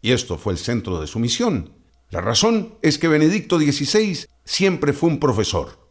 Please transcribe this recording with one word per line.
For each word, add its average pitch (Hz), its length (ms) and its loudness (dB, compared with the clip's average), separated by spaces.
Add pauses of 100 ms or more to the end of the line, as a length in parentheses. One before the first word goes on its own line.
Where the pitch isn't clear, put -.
y 107 100 0
esto 107 260 -2
fue 98 160 -4
el 85 60 -4
centro 98 420 -4
de 76 60 -8
su 113 120 -8
misión. 123 540 -2 (360)
La 87 120 -6
razón 185 600 0
es 147 160 2
que 165 100 0
Benedicto 165 500 2
dieciséis 156 720 0 (160)
siempre 170 500 0
fue 165 160 2
un 156 100 -2
profesor 110 600 -2 (120)